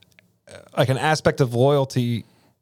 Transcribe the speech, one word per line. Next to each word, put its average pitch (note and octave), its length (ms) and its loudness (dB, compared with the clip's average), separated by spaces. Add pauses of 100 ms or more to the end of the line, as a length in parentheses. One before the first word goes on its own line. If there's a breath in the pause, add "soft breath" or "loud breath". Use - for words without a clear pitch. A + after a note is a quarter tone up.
(760)
like, C3 120 2
an C3 80 0
aspect D#3 440 0
of B2 120 0
loyalty B2+ 720 0 (360 soft breath)